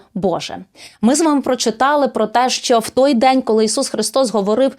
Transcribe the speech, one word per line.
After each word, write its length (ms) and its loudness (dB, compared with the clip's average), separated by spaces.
Боже.'" 440 -4
Ми 140 4
з 60 0
вами 200 2
прочитали 680 0
про 200 -2
те, 220 0
що 300 0
в 100 -6
той 240 2
день, 280 2
коли 240 0
Ісус 240 -2
Христос 420 -2
говорив 480 0